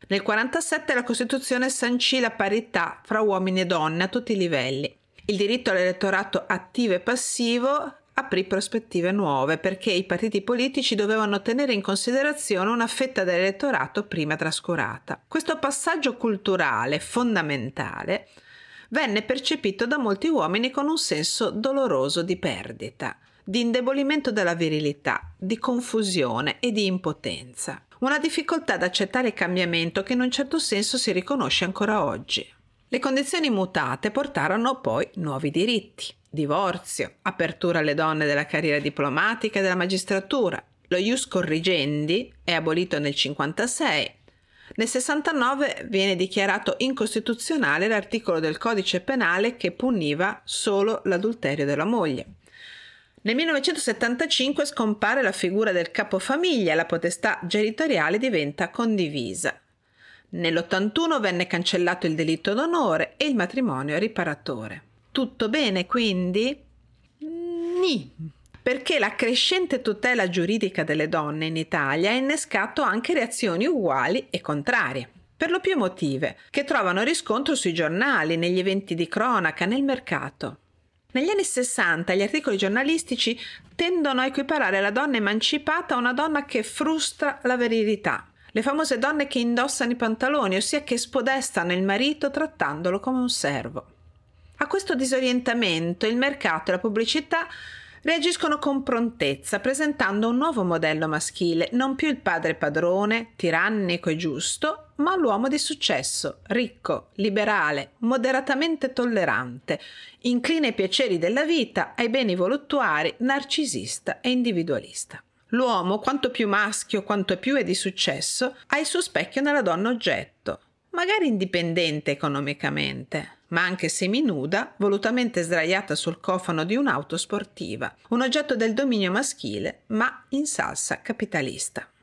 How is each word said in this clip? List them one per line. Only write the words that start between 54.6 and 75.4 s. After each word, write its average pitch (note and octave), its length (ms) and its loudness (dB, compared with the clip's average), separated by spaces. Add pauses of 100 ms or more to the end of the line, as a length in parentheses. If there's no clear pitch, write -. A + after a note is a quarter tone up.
scompare A3+ 580 0
la G3 100 2
figura G3 400 0
del F3 180 0
capofamiglia A3+ 800 0
e D#3 40 4
la E3 100 2
potestà F3 560 -2
genitoriale G#3+ 760 2
diventa E3+ 520 0
condivisa. D#3 840 -2 (760)
Nell'ottantuno F#3+ 880 2
venne F3+ 300 0
cancellato F3+ 580 0
il D#3+ 80 2
delitto D#3+ 400 0
d'onore C#4 640 0
e D4 100 0
il C#4+ 80 0
matrimonio F3 640 0
riparatore. D3+ 840 -4 (280)
Tutto A#3 380 -2
bene, A3 380 0
quindi? G#3+ 720 0 (640)
Nì. E4+ 960 -2 (480)
Perché C4+ 360 0
la G#3 160 2
crescente B3+ 680 2
tutela G#3+ 460 2
giuridica F3+ 560 0
delle D#3 240 0
donne D#3 380 -2
in D#3+ 100 -2
Italia D#3+ 540 0
ha A#3 40 2
innescato C4 680 0
anche A#3+ 320 0
reazioni A3+ 520 0
uguali F#3 640 2
e F3 120 -4
contrarie, C#3+ 680 -2 (260)
per E4 140 0